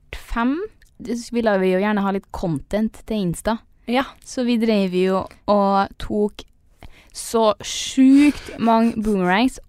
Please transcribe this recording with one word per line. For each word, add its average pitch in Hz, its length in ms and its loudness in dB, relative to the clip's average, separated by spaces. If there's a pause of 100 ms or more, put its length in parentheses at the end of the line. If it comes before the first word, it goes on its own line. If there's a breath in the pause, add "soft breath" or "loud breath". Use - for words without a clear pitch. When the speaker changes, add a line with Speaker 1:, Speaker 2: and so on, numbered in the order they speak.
(120)
Speaker 1:
fem. 254 460 -4 (420)
Det 240 160 -6
s-, 240 160 -12
ville 226 260 2
vi 185 140 2
jo 185 80 2
gjerne 208 220 0
ha 196 80 0
litt 190 220 -6
content 196 760 -4
til - 100 -4 (160)
Insta. 220 260 -4 (300)
Speaker 2:
Ja. 254 160 0 (200)
Speaker 1:
Så 254 200 -6
vi 240 140 2
drev 208 340 2
jo 185 340 0 (220)
og 196 400 2 (100)
tok 208 460 -4 (760 soft breath)
så 220 360 0 (100)
sjukt - 960 2
mange 226 320 2 (100)
boomerangs, 208 540 0 (120)